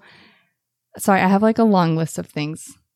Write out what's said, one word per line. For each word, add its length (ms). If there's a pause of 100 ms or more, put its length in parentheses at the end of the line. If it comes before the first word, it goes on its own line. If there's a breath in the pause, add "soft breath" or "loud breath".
(960 soft breath)
sorry, 240
I 60
have, 140
like, 180
a 40
long 320
list 240
of 80
things 400 (280)